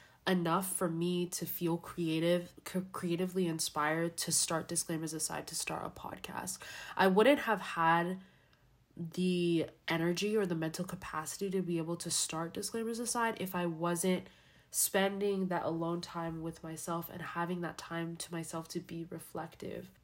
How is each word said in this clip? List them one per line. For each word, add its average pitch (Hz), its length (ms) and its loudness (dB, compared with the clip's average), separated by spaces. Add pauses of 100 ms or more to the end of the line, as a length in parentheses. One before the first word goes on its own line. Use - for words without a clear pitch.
(280)
enough 180 440 2
for 180 160 0
me 175 380 2
to 175 180 -6
feel 170 320 0
creative, 170 800 0 (180)
c-, 185 100 0 (100)
creatively 180 560 0
inspired 160 680 0
to - 160 -2
start - 360 2
Disclaimers 165 460 -2
Aside, 156 340 -4
to 165 80 -10
start - 280 -4
a 185 60 -6
podcast. - 720 -8 (360)
I 190 120 6
wouldn't 220 320 8
have 208 220 2
had 170 580 4 (760)
the 175 720 2 (220)
energy 175 500 2
or 202 80 4
the 175 80 0
mental 160 320 -2
capacity 175 640 -6
to 185 140 2
be 170 160 0
able 165 160 -2
to 170 160 -6
start 165 420 -2
Disclaimers 226 460 -4
Aside 233 400 0
if 185 160 -4
I 180 100 0
wasn't 175 600 0 (460)
spending 196 720 2
that 175 180 0
alone 165 340 0
time 165 420 -6
with 160 220 -8
myself 170 480 -6
and 170 100 -10
having 170 380 -2
that 160 180 -6
time 165 380 -4
to - 160 -10
myself 165 380 -6
to 175 100 -4
be 170 300 -8
reflective. 165 800 -10 (140)